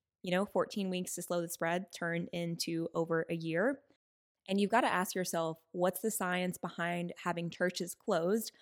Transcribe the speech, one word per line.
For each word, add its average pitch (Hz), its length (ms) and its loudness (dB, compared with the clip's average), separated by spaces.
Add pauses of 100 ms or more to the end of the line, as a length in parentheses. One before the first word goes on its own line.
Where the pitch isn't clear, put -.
(220)
You 180 100 0
know, 185 120 4
fourteen 196 460 0
weeks 180 240 -2
to 175 80 -6
slow 175 180 0
the 165 80 -2
spread 175 380 -2 (100)
turned 170 360 -2
into 165 640 -2
over 165 360 2
a 175 40 0
year. 170 460 0 (680)
And 196 120 2
you've 202 100 4
gotta 247 220 4
ask 180 220 0
yourself, 165 440 -2 (140)
what's 185 280 2
the 220 100 0
science 180 480 -2
behind 175 540 -4 (120)
having 170 240 -2
churches 180 460 -2
closed 196 680 0